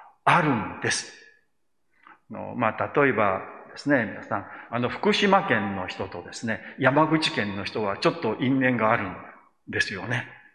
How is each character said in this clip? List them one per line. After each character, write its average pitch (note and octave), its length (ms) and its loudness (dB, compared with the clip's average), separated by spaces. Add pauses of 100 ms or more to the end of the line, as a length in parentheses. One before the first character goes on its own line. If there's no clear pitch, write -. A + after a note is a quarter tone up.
(240)
あ C#3+ 160 6
る D#3 80 2
ん G#2 320 -2
で A#2 100 -2
す。 - 220 -6 (1160)
あ A2 40 -14
の、 G2 220 -10
ま A#2 120 2
あ、 G#2+ 280 -4
例 C#3+ 140 6
え - 20 4
ば G2 300 2 (280)
で - 60 -18
す - 140 -2
ね、 B2+ 160 4
皆 - 160 -10
さ - 160 -4
ん、 G2+ 80 -12 (240)
あ A#2 80 -2
の、 B2 100 2
福 - 240 0
島 G3 340 4
県 G#2 300 0
の F#2 120 -6
人 G2 200 -6
と F2+ 140 -10
で - 100 -14
す - 140 -10
ね、 A2 160 -4 (160)
山 C3+ 280 4
口 D#3 260 2
県 G#2 220 -2
の G2+ 100 -6
人 A2+ 180 -4
は G2 160 -2
ち - 80 2
ょ E3 40 4
っ E3+ 100 -4
と G#2+ 200 -2
因 C3+ 240 2
縁 B2+ 140 2
が A2 140 4
あ A#2 40 4
る A2+ 80 -2
ん F#2 100 -8 (540)
で G#2 140 0
す - 100 -4
よ F#2 140 -8
ね。 A#2+ 200 -4 (280)